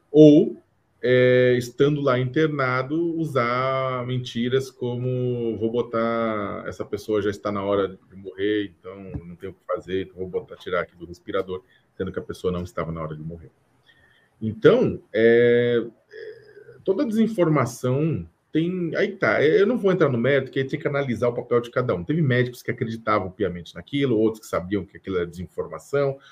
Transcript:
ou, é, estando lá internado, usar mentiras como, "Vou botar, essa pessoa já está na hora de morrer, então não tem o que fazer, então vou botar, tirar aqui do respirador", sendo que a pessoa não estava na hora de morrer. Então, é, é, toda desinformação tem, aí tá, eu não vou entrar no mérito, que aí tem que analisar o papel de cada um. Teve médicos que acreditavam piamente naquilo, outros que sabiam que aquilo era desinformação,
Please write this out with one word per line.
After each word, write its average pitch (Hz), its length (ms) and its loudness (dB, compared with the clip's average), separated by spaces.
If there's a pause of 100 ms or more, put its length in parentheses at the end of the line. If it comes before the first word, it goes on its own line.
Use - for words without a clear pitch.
ou, 156 480 10 (440)
é, 127 560 4
estando 143 420 0
lá 135 180 2
internado, 143 1000 -2
usar 131 920 -2
mentiras 127 640 -2
como, 123 840 -4
"Vou 113 120 0
botar, 113 960 -2
essa 98 200 -10
pessoa 104 360 -4
já 104 80 -2
está 104 220 -6
na 98 140 -4
hora 101 240 0
de 95 260 -20
morrer, 95 640 -4
então 95 320 -16 (140)
não 87 100 -16
tem 95 140 -14
o 90 40 -14
que - 140 -20
fazer, 90 360 -4
então 85 120 -20
vou 92 140 -8
botar, 90 260 -10
tirar 90 240 -4
aqui - 160 -8
do 87 100 -18
respirador", 92 560 -8 (360)
sendo 92 160 -6
que - 60 -10
a 90 40 -6
pessoa 90 300 -6
não 87 100 -6
estava 82 300 -8
na 82 80 -8
hora 78 120 -8
de 76 80 -12
morrer. 82 300 -14 (880)
Então, 156 600 2 (120)
é, 120 720 4 (260)
é, - 720 -18
toda 220 220 0
desinformação 151 1200 0 (240)
tem, 170 440 -2
aí 196 200 -2
tá, 110 280 0
eu 170 220 4
não 233 120 2
vou 190 140 2
entrar 156 180 4
no 123 80 0
mérito, 135 340 0
que 139 80 -4
aí 135 60 -2
tem - 140 -6
que - 80 -4
analisar 127 420 -2
o 120 40 0
papel 120 280 0
de 120 100 -8
cada 120 240 0
um. 87 80 -4
Teve 156 180 -2
médicos 123 400 0
que - 80 -8
acreditavam 113 600 -2
piamente 87 420 -4
naquilo, 127 440 -2
outros 110 240 0
que - 60 -20
sabiam 90 380 -4
que - 120 -20
aquilo 95 180 -6
era 87 100 -2
desinformação, 87 920 -6 (120)